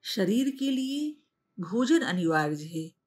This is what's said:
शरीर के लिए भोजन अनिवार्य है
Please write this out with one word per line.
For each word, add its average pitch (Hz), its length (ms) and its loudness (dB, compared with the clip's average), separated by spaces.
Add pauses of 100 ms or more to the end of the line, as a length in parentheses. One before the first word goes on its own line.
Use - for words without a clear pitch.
शरीर 220 460 2
के 269 220 -2
लिए 277 500 -4 (380)
भोजन 240 400 2
अनिवार्य 156 640 0
है 160 320 -10 (120)